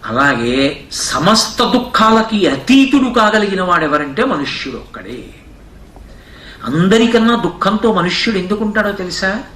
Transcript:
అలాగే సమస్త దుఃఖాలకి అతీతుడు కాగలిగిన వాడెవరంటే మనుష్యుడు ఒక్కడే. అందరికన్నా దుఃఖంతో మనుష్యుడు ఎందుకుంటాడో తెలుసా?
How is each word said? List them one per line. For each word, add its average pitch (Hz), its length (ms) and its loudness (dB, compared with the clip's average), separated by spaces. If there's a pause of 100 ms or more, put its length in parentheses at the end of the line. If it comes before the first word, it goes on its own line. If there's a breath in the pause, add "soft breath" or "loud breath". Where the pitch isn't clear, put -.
అలాగే 131 840 0
సమస్త - 720 0
దుఃఖాలకి 220 840 2
అతీతుడు 254 680 4
కాగలిగిన 208 480 2
వాడెవరంటే 151 600 0
మనుష్యుడు 143 520 -4
ఒక్కడే. - 480 -14 (1400 loud breath)
అందరికన్నా 226 720 2
దుఃఖంతో 208 560 0
మనుష్యుడు 220 460 -2
ఎందుకుంటాడో 208 540 -2
తెలుసా? 190 500 -6 (140)